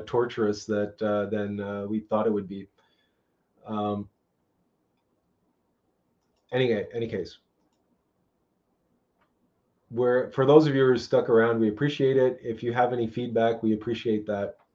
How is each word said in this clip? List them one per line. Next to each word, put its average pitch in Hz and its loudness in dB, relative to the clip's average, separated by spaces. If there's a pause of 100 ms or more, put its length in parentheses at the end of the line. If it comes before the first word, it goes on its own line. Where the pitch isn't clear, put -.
torturous 117 -2
that, 104 -4
uh, 104 -2
than, 104 -6
uh, 101 -8
we 107 -6
thought 107 -2
it 110 0
would 95 -4
be. 98 -14 (1000)
Um, 104 -4 (2500)
any, 127 0 (180)
any 117 -8
case, 101 -10 (2500)
we're, 123 0
for 131 2
those 151 10
of 143 2
you 135 4
who 123 6
stuck 120 0
around, 113 4
we 110 2
appreciate 135 0
it. 127 2
If 117 -8
you 120 -4
have 123 0
any 120 -2
feedback, 113 -2
we 110 0
appreciate 113 -4
that. 101 -6 (200)